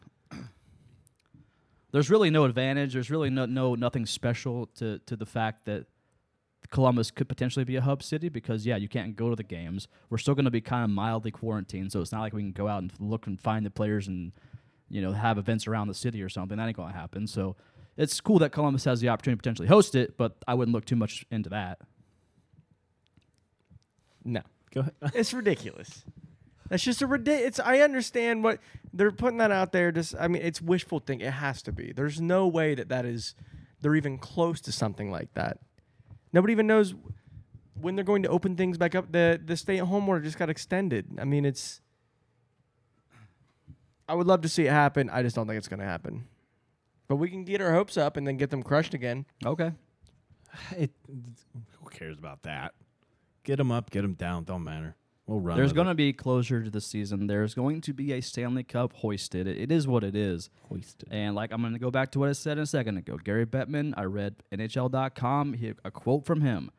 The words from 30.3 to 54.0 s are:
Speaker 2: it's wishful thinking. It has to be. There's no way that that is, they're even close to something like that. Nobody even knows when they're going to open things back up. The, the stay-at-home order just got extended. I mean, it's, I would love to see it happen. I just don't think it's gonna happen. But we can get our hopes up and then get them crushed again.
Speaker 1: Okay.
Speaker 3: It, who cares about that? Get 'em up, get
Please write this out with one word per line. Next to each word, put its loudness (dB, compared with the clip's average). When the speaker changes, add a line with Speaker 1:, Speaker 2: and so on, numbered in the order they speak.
Speaker 2:
it's -4
wishful 2
thinking. -6
It -2
has -4
to -8
be. -8
There's -2
no 4
way 2
that -6
that -2
is, -6
they're 4
even 2
close -2
to -8
something -4
like -8
that. -4
Nobody 6
even 4
knows 6
when -4
they're -2
going 4
to 2
open 2
things 2
back 2
up. -2
The, 6
the -2
stay-at-home 0
order 2
just -6
got 0
extended. 0
I -4
mean, 2
it's, -4
I 0
would 2
love 8
to 0
see 4
it 6
happen. 6
I 0
just 0
don't -2
think -4
it's -10
gonna -6
happen. -6
But 0
we 0
can -8
get -2
our 4
hopes 4
up 2
and -4
then -2
get 0
them -4
crushed 2
again. -4
Speaker 1:
Okay. -2
Speaker 3:
It, -2
who -18
cares -14
about -16
that? -10
Get 0
'em 2
up, -2
get -2